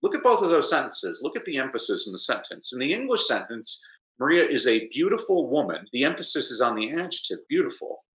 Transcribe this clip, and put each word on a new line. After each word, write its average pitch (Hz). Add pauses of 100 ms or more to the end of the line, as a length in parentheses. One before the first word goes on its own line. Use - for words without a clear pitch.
Look 403
at -
both 240
of 180
those 160
sentences. 113
Look 160
at 151
the 156
emphasis 131
in 104
the -
sentence. -
In 127
the 139
English 247
sentence, - (340)
Maria 160
is 123
a 113
beautiful 180
woman, 113
the 123
emphasis 156
is 117
on 120
the 107
adjective, 165 (100)
beautiful. - (140)